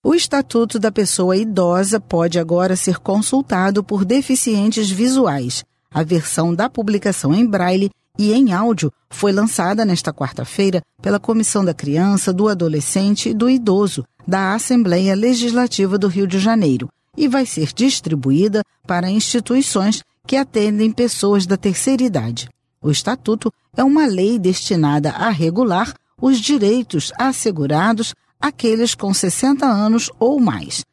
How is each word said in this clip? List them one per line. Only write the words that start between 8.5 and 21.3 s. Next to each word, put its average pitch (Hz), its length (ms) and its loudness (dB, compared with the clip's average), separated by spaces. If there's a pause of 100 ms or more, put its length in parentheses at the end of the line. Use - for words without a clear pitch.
áudio 196 400 0 (160)
foi 202 220 -2
lançada 208 540 0
nesta 175 280 -2
quarta-feira 170 680 -4 (180)
pela 196 200 -2
Comissão 220 440 0
da 170 80 0
Criança, 185 600 0
do 202 160 2
Adolescente 190 800 0
e 220 60 -2
do 233 140 2
Idoso, 208 560 0 (220)
da 190 280 0
Assembleia 196 600 2
Legislativa 233 840 0
do 196 120 2
Rio 196 180 0
de 190 140 -2
Janeiro, 170 480 2 (280)
e 294 120 0
vai 262 180 0
ser - 260 -4
distribuída 185 920 0 (200)
para 175 240 -2
instituições 220 960 0 (240)
que - 80 -2
atendem 220 560 0
pessoas 202 560 0